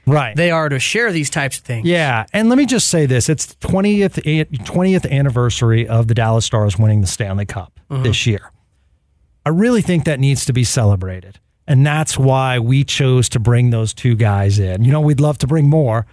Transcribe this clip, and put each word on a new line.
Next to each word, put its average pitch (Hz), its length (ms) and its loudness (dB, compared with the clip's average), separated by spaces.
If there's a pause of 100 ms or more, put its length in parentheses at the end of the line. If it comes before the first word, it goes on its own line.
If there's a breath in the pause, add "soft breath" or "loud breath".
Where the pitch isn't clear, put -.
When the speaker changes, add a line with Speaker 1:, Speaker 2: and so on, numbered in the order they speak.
Speaker 1:
Right. 131 280 0
Speaker 2:
they 170 160 0
are 156 200 0
to 135 80 -2
share 220 340 -2
these 151 160 -2
types 139 300 -6
of - 60 -18
things. 117 220 -6
Speaker 1:
Yeah, 143 460 0
and 220 160 0
let 254 80 4
me 285 100 4
just 220 220 0
say 160 180 2
this. 127 220 0
It's - 180 -2
the - 100 -20
twentieth 196 680 0
an-, 156 200 0 (180)
twentieth 185 420 0
anniversary 120 800 0
of 113 220 0
the 113 60 2
Dallas 113 320 0
Stars 104 320 0
winning 107 240 2
the 95 40 0
Stanley 98 400 -6
Cup - 320 -12 (120)
Speaker 2:
Mm-hmm. 131 120 -6
Speaker 1:
this 117 240 -2
year. 104 240 -4 (920)
I 147 60 -2
really 214 320 2
think 175 220 -2
that 147 140 -2
needs 135 280 0
to 135 60 -2
be 120 120 0
celebrated, 95 760 -2 (300)
and 139 180 4
that's 151 320 -2
why 131 400 2
we 131 260 0
chose 127 460 0
to 123 100 -4
bring 120 300 2
those 113 240 -2
two 120 220 0
guys 101 420 2
in. 92 260 -2
You 127 80 4
know, 151 80 2
we'd 147 200 2
love 147 180 2
to 139 80 0
bring 143 240 2
more, 120 420 0